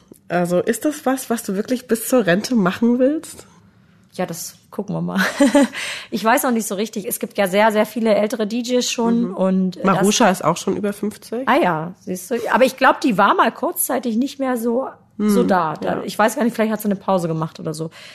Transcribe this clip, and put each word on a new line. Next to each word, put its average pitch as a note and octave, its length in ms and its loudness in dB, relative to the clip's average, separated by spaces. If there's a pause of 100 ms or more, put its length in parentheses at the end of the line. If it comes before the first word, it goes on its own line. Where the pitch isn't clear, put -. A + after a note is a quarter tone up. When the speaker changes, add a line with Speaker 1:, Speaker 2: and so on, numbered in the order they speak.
(260)
Speaker 1:
Also F3 320 0
ist - 260 -2
das D4 220 -2
was, C4 240 -2
was A#3 140 -4
du G3 100 -6
wirklich A#3+ 320 -4
bis - 220 -2
zur A#3+ 180 2
Rente G3+ 300 0
machen A3+ 420 2
willst? D4 480 -2 (680)
Speaker 2:
Ja, F3+ 120 -4
das - 300 -12 (140)
gucken F#3+ 240 -8
wir E3 60 -4
mal. F3 260 -4
<laughs> - 40 -2 (800)
Ich F#3+ 120 -4
weiß A#3+ 200 4
noch C#4 80 0
nicht A3+ 160 0
so G#3 80 -6
richtig. G#3+ 340 -6
Es - 100 -6
gibt - 200 -6
ja G3 100 2
sehr, G#3 240 4
sehr G#3 140 2
viele A3 280 0
ältere G#3+ 320 0
D A3+ 140 -4
Js B3 300 0
schon A#3 380 0
Speaker 1:
Mhm. - 60 -8
Speaker 2:
und, F#3 440 0
äh, - 80 -2
Speaker 1:
Marusha F#3+ 420 4
Speaker 2:
das - 120 2
Speaker 1:
ist - 40 -8
auch D#3+ 140 2
schon - 180 -2
über G3+ 160 -4
fünfzig. A3 560 -6
Speaker 2:
Ah B3+ 80 4
ja, F3+ 440 0
siehst - 300 -10
du. A#3 60 -2 (160)
Aber G#3+ 120 6
ich A#3+ 120 0
glaub, C4+ 240 4
die A#3+ 160 2
war G#3 180 4
mal E4+ 160 4
kurzzeitig B3+ 640 -4
nicht C4 220 -2
mehr B3+ 200 -2
so, A#3+ 300 -2 (300)
Speaker 1:
Hm, G#3 120 2
Speaker 2:
so G3+ 120 4
da. F3+ 320 2
Da, - 220 -4
Speaker 1:
ja. - 80 -6
Speaker 2:
ich - 140 -8
weiß G#3 180 2
gar A#3+ 80 0
nicht, A#3+ 100 0
vielleicht A3 180 0
hat G#3+ 100 -4
sie G#3 60 -2
eine G3 80 0
Pause F#3 320 -2
gemacht D#3+ 320 -4
oder D#3+ 120 -6
so. D#3+ 180 -8 (240)